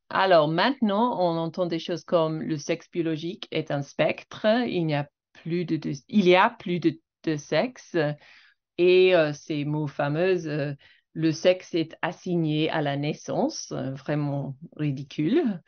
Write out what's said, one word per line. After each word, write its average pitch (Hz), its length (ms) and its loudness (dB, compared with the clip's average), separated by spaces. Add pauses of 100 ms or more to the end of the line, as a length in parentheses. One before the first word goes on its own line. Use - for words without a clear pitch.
alors 180 380 4
maintenant, 214 720 0
on 170 180 0
entend 165 300 -4
des 165 120 -4
choses 165 240 -6
comme 160 380 0
le 160 160 -4
sexe 160 340 -6
biologique 165 600 -4
est 151 200 -4
un 143 100 -2
spectre, - 640 -4 (220)
il 170 180 -2
n'y 156 100 0
a 143 120 -2 (360)
plus 175 200 -4
de 165 140 -4
deux, 156 160 -6 (140)
il 202 200 2
y 180 80 8
a 202 140 6
plus 175 300 -6
de 151 200 0 (240)
deux 156 140 -2
sexes, 180 580 -4 (840)
et, 185 360 6
euh, 156 180 4
ces 147 300 -6
mots 151 240 -2
fameux, 165 600 -2
euh, 143 260 -4 (400)
le 160 180 0
sexe 180 440 2
est 160 260 -2
assigné 160 720 0
à 160 100 -2
la 143 160 -2
naissance, 156 760 -4
euh, 135 220 -6
vraiment 143 640 -4 (180)
ridicule. 156 920 -2